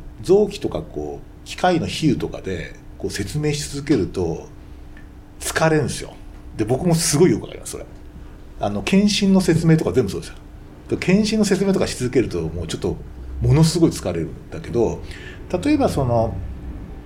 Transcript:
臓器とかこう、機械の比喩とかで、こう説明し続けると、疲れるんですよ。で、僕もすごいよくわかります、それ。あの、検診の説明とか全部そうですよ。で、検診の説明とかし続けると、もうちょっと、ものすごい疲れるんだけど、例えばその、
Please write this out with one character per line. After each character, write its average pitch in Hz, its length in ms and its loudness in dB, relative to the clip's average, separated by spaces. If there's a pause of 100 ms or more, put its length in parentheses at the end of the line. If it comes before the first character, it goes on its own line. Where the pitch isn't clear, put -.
(240)
臓 202 260 6
器 - 80 -10
と 110 120 -4
か 82 120 -4
こ 73 400 -8
う、 - 260 -18
機 - 80 -12
械 180 240 2
の 98 60 0
比 120 260 0
喩 104 60 2
と - 120 -4
か - 120 -10
で、 80 320 -6 (240)
こ - 120 -6
う - 20 -4
説 98 260 -4
明 151 160 2
し - 160 -6
続 143 180 -8
け 160 80 6
る 95 120 2
と、 82 400 -4 (920)
疲 - 300 0
れ 156 80 4
る 147 60 2
ん - 40 0
で - 60 -4
す - 80 -8
よ。 - 120 -12 (440)
で、 110 80 0
僕 131 220 0
も 165 80 6
す 151 220 0
ご 175 100 8
い 139 40 4
よ 104 60 2
く - 60 -6
わ - 60 -12
か - 40 -12
り - 60 -14
ま - 80 -16
す、 - 60 -10
そ - 40 -10
れ。 - 80 -12 (720)
あ 101 120 0
の、 104 100 -4
検 196 300 4
診 196 220 4
の 185 80 6
説 165 260 4
明 160 100 8
と - 80 0
か 92 60 2
全 110 140 4
部 92 60 -4
そ - 60 -6
う - 40 -6
で - 60 -14
す - 20 -14
よ。 - 60 -16 (540)
で、 117 80 0
検 208 300 4
診 220 100 2
の 214 80 4
説 202 180 2
明 196 100 4
と - 60 2
か 95 60 2
し - 100 -4
続 123 160 -2
け 127 100 4
る 101 80 0
と、 87 120 -2
も 80 220 -4
う 80 40 -6
ち - 80 -6
ょ - 40 -8
っ - 20 -6
と、 87 160 -2 (440)
も 120 120 4
の 156 100 8
す 165 160 4
ご 160 80 6
い - 40 2
疲 - 200 -8
れ 82 100 -2
る 80 60 -2
ん - 20 -8 (220)
だ 82 100 -10
け - 80 -12
ど、 107 300 2 (640)
例 294 100 2
え 302 40 4
ば 247 120 2
そ 139 160 0
の、 113 280 2 (720)